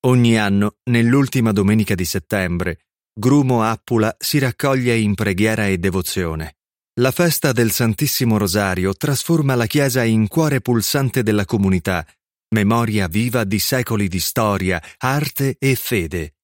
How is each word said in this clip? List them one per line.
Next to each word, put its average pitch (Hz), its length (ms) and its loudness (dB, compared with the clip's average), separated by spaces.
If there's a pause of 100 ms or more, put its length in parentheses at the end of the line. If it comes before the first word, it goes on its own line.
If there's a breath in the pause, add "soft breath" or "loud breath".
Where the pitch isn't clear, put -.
Ogni 120 300 4
anno, 101 480 0
nell'ultima 120 680 2
domenica 104 420 2
di 90 100 -2
settembre, 87 760 -4 (360)
Grumo 127 460 2
Appula 110 560 -2
si - 200 -2
raccoglie 127 580 0
in 107 180 0
preghiera 104 540 0
e 95 100 0
devozione. 85 760 -4 (380)
La 123 180 2
festa 160 400 0
del 113 180 2
Santissimo 117 640 0
Rosario 95 580 0
trasforma 147 600 0
la 117 120 0
chiesa 131 360 0
in 110 240 2
cuore 147 340 0
pulsante 123 640 0
della 104 220 2
comunità, 92 600 0 (460 soft breath)
memoria 107 580 0
viva 113 360 0
di 98 140 -2
secoli 110 500 -2
di 87 120 -4
storia, 92 640 -2 (160 loud breath)
arte 135 600 -2
e 135 180 0
fede. 85 680 -4